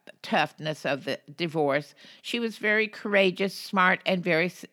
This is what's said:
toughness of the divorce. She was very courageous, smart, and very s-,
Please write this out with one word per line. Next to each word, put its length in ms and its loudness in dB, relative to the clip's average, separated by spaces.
toughness 640 -2
of 200 -2
the 140 -4
divorce. 600 -2
She 180 -6
was 180 -6
very 300 2
courageous, 680 2
smart, 500 2
and 180 0
very 240 2
s-, 260 -10